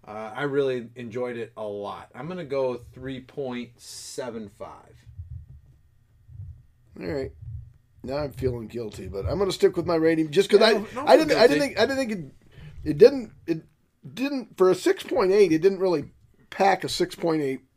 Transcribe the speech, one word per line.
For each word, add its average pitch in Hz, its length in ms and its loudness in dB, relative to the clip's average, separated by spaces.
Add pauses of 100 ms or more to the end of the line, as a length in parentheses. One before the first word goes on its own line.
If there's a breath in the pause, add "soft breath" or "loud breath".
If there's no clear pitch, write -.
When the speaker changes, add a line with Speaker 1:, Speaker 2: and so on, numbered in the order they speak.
Speaker 1:
Uh, 110 300 -12
I 135 80 -6
really 135 520 -2
enjoyed 123 420 -8
it 113 180 -10
a 110 80 -12
lot. 101 520 -10
I'm 127 120 -12
gonna 180 160 -12
go 131 380 -4 (100)
three 131 300 -12
point 123 580 -12
seven 113 800 -14
five. - 380 -18 (2000)
Speaker 2:
All 185 80 -12
right. 143 240 -6 (720)
Now 131 140 -8
I'm 147 140 -6
feeling 120 360 -4
guilty, 113 400 -10
but 98 200 -6
I'm 160 100 -2
gonna 190 140 -2
stick 185 260 2
with 165 80 -4
my 175 100 0
rating 160 360 2
just 180 180 2
'cause 202 100 6
Speaker 1:
Yeah, 220 60 8
Speaker 2:
I, 220 80 6
Speaker 1:
don't, 208 220 -2
don't 277 120 -4
Speaker 2:
I - 100 10
Speaker 1:
feel 311 100 4
Speaker 2:
didn't, 294 120 4
I 233 80 8
didn't 285 120 4
Speaker 1:
guilty. - 0 -
Speaker 2:
think, 269 200 0
I 220 60 6
didn't 269 120 -2
think 262 140 -2 (720 loud breath)
it, 151 60 -4
it 156 80 -4
didn't, 254 340 8 (140)
it 165 160 -4 (540)
didn't, 262 420 -6
for 185 140 6
a 185 40 4
six 359 280 0
point 214 280 0
eight, 196 200 6
it 160 100 2
didn't 196 180 4
really 175 260 0 (440)
pack 190 340 2
a 143 60 -8
six - 240 -2
point 160 300 -2
eight 135 180 -4 (160)